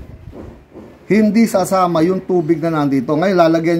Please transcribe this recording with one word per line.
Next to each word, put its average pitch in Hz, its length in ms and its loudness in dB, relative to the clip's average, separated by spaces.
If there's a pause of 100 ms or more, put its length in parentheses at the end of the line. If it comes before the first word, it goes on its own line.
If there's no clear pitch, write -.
(1040)
hindi 214 400 2
sasama 180 560 0
yung 185 240 0
tubig 165 320 0
na 160 240 -2
nandito. 139 320 -2
Ngayon, 180 240 0
lalagyan 165 420 2